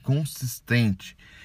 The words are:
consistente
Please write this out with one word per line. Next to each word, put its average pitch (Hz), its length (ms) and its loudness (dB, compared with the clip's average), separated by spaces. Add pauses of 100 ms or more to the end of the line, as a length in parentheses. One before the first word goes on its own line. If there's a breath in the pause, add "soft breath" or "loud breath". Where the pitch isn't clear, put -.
consistente 120 1160 0 (280 loud breath)